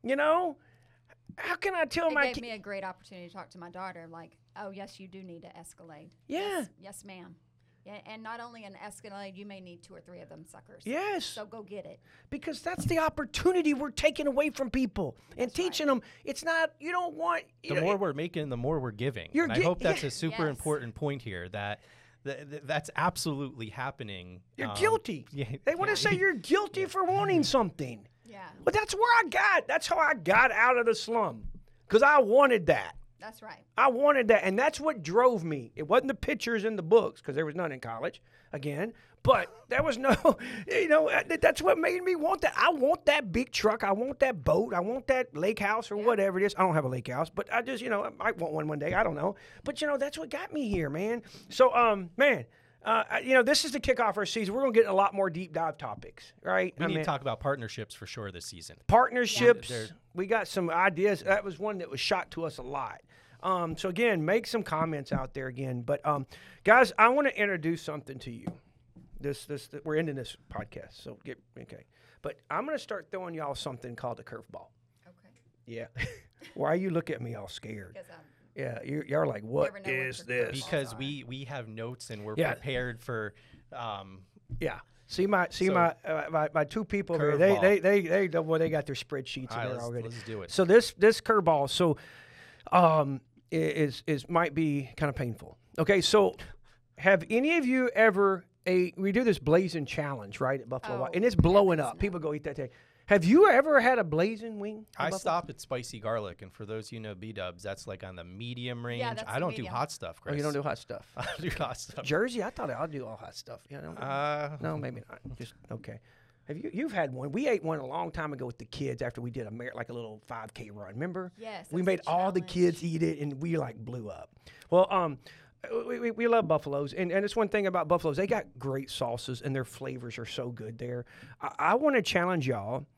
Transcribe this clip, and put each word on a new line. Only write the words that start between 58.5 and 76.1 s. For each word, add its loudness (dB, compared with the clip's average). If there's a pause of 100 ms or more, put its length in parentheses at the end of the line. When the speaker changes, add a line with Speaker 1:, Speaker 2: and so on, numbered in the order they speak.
Speaker 1:
partnerships. 6
Speaker 3:
Yeah. -6
There -8 (260)
Speaker 1:
We -4
got 0
some -2
ideas. 2
That 2
was -10
one -4
that -8
was -8
shot 0
to -4
us -8
a -12
lot. -8 (400)
Um, 0
so -4
again, 2
make 2
some -2
comments -4
out -4
there -8
again. -6
But, -2
um, 0 (380)
guys, 8
I 10
wanna 4
introduce 0
something -10
to -12
you. -12 (720)
This, -6
this, -10
th-, -16
we're -2
ending 0
this -10 (160)
podcast, -12
so -16
get, -14 (220)
okay. -20 (380)
But -10 (120)
I'm -2
gonna -4
start -10
throwing -8
y'all -6
something -10
called -8
a -20
curveball. -16 (360)
Speaker 2:
Okay. -20 (320)
Speaker 1:
Yeah. -12 (100)
<laughs> -12